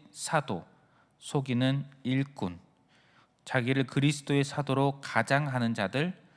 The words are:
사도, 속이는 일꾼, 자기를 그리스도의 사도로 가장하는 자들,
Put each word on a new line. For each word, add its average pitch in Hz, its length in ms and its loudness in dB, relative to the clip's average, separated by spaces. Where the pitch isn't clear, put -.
사도, 120 560 -4
속이는 131 680 0
일꾼, 123 580 -2
자기를 131 400 0
그리스도의 143 580 2
사도로 139 560 0
가장하는 127 720 0
자들, 127 480 -2